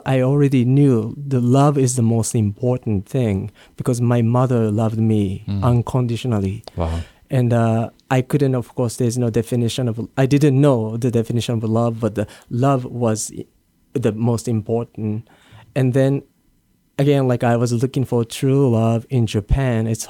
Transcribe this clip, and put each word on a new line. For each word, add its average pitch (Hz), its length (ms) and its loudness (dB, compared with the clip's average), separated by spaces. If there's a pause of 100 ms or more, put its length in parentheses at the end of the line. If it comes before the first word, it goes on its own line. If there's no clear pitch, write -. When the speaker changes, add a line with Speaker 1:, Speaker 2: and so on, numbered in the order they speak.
Speaker 1:
I 131 160 2
already 135 440 2
knew 127 520 4
the 139 220 -2
love 135 380 4
is 127 180 2
the 123 80 2
most 113 320 0
important 110 720 -2
thing 104 440 -2 (260)
because 120 240 -2
my 120 200 2
mother 120 480 2
loved 110 300 -2
me 104 480 0
Speaker 2:
Mm. 101 160 -4
Speaker 1:
unconditionally. 117 1000 -2 (120)
Speaker 2:
Wow. 82 240 -4 (300)
Speaker 1:
And, 123 240 0
uh, 113 360 0 (220)
I 131 100 2
couldn't, 135 340 0
of 120 200 -6
course, 120 220 -4
there's 120 200 -2
no 120 120 0
definition 120 580 -2
of, 113 200 -6 (100)
I 135 80 2
didn't 139 340 4
know 117 380 2
the 120 120 -2
definition 117 460 -2
of 113 80 -4
love, 113 380 0
but 110 140 -2
the 104 120 -4 (220)
love 127 360 0
was 117 500 -4
i-, - 100 -12 (480)
the 120 180 0
most 113 380 -2
important. 110 800 -4 (440)
And 131 200 0
then 135 300 2 (760)
again, 139 300 2
like, 123 140 0
I 120 120 2
was 120 160 0
looking 123 320 -2
for 120 220 -2
true 135 440 0
love 113 400 2
in 120 180 2
Japan. 113 600 -2
It's 113 220 -4